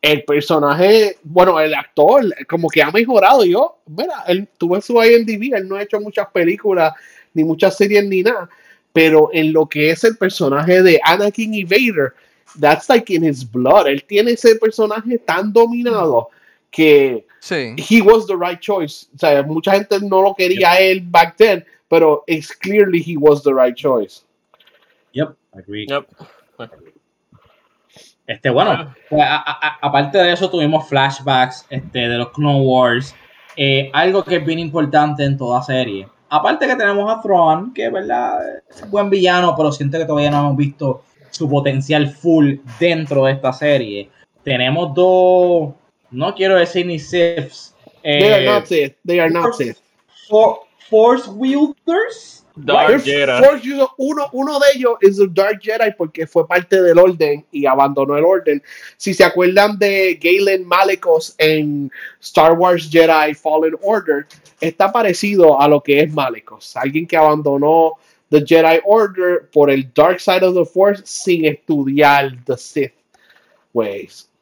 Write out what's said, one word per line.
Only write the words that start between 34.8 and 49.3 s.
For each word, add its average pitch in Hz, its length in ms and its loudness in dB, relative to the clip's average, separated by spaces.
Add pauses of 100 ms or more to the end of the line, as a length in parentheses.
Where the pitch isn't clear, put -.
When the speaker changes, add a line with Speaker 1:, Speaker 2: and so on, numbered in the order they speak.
Speaker 3:
en 139 120 -2
toda 123 260 -4
serie. 110 440 -6 (220)
Aparte - 360 -2
que 262 120 -2
tenemos 202 340 -2
a 220 100 -6
Thrawn, 180 520 0
que, 123 160 -6
¿verdad? 123 500 -6 (300)
Es - 140 -20
un 208 80 -14
buen 202 180 -2
villano, 180 480 2
pero 151 160 0
siento 143 240 -6
que 160 80 -4
todavía 147 260 -2
no 147 80 0
hemos 143 160 -2
visto 139 480 -6 (280)
su 156 180 -6
potencial 139 600 -2
full 151 460 0 (240)
dentro 156 460 0
de 135 80 0
esta 135 180 -4
serie. 120 580 -4 (340)
Tenemos 139 500 -4
dos, 180 800 2 (380)
no 156 240 -6
quiero 190 200 0
decir 175 300 0
ni 170 140 -8
Siths, 170 760 -4 (260)
Speaker 1:
They 156 300 2
are 202 140 2
Speaker 3:
eh, - 40 0
Speaker 1:
not 202 160 0
Sith. 147 300 -4 (100)
They 175 140 0
are 165 100 2
not 170 140 -2